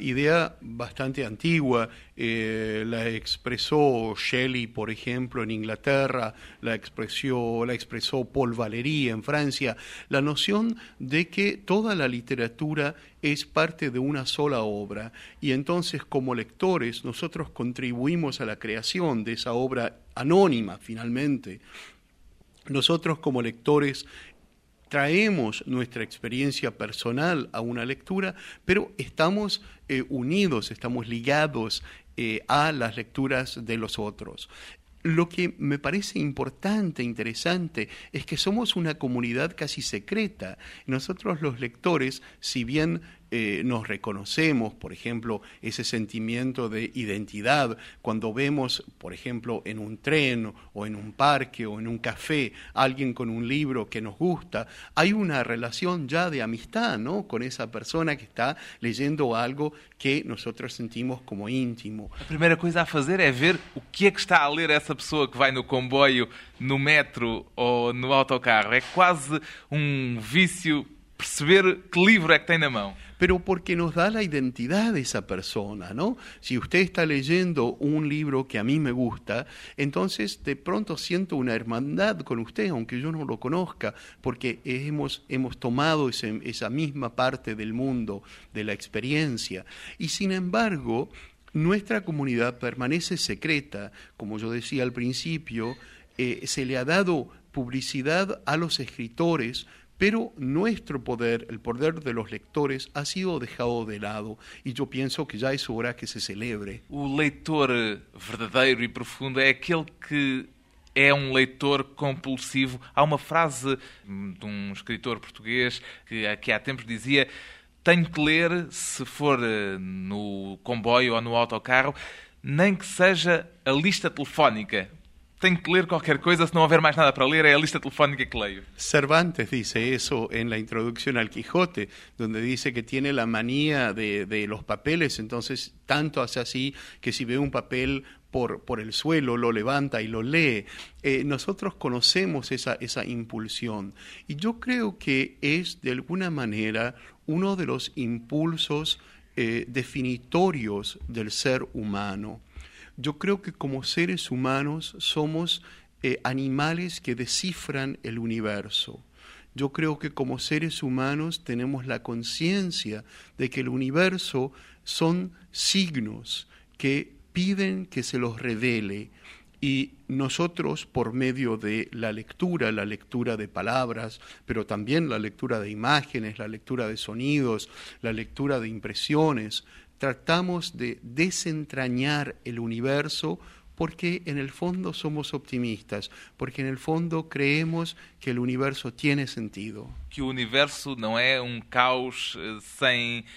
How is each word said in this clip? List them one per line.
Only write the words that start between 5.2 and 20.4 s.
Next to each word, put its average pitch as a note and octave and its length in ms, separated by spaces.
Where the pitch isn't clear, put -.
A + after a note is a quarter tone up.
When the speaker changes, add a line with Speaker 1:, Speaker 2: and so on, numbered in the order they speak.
Speaker 1:
en G#2+ 80
Inglaterra, A#2 840
la A#2 140
expresó, A#2 920
la B2 80
expresó A#2+ 520
Paul A#2+ 300
Valéry A#2+ 540
en A2 140
Francia, C#3 540
la C#3 120
noción G3+ 560
de D3+ 300
que G3+ 280
toda G#3 380
la C#3+ 140
literatura C3+ 880
es D3 240
parte D#3 440
de B2 100
una C3+ 260
sola C#3+ 360
obra, G#2 500
y C#3 120
entonces, D#3+ 520
como C3 300
lectores, A#2+ 680
nosotros D#3 440
contribuimos B2+ 920
a A#2+ 40
la A2 140
creación A2+ 640
de A2+ 120
esa A#2 180
obra B2 460
anónima, C3 600